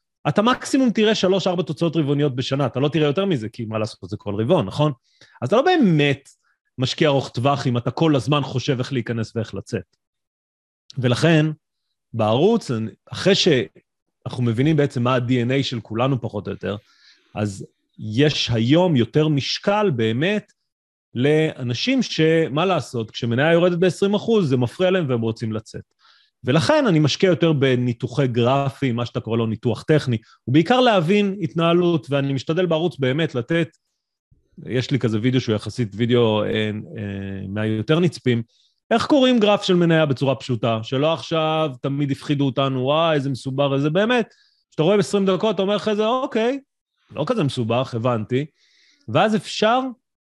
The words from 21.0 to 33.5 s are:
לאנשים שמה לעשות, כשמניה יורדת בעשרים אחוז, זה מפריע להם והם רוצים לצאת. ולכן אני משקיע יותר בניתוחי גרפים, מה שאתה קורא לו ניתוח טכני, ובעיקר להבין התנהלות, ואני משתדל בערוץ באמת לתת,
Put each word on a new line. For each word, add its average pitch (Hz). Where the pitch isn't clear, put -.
לאנשים 151
שמה 160
לעשות, 127
כשמניה 131
יורדת 175
בעשרים 185
אחוז, 208
זה 131
מפריע 175
להם 180
והם 120
רוצים 113
לצאת. -
ולכן 254
אני 165
משקיע 151
יותר 165
בניתוחי 127
גרפים, 127
מה 120
שאתה -
קורא 113
לו 117
ניתוח 110
טכני, 135
ובעיקר 165
להבין 202
התנהלות, 170
ואני 139
משתדל 165
בערוץ 170
באמת 135
לתת, 160